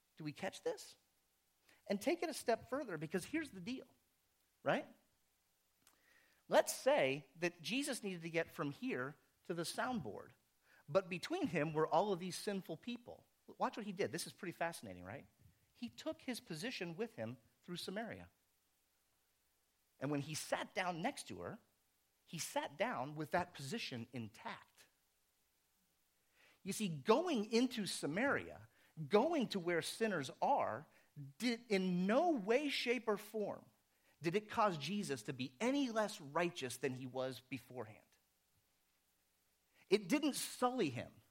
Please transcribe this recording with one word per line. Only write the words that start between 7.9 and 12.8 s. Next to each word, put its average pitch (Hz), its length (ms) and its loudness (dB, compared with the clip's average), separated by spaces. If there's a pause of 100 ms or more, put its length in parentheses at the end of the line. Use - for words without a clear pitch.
needed 180 180 -4
to 165 80 -8
get 160 240 0
from 147 160 -2
here 147 460 -4 (320)
to 180 60 -4
the 165 80 -2
soundboard, 208 680 -4 (580)
but 175 220 2
between 294 380 -2
him 156 240 2
were 156 160 4
all 196 240 4
of 170 80 0
these 180 160 -6
sinful 190 400 -4
people. - 480 -10 (340)